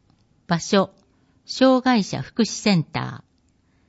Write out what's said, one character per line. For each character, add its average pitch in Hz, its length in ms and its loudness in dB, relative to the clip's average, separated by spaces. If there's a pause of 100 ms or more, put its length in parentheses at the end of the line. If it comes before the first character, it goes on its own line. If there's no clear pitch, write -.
(480)
場 170 140 -2
所、 196 300 0 (540)
障 254 380 2
害 240 220 2
者 131 160 -8
福 - 220 -2
祉 - 20 -2
セ - 300 0
ン 156 100 2
タ 120 400 -10 (640)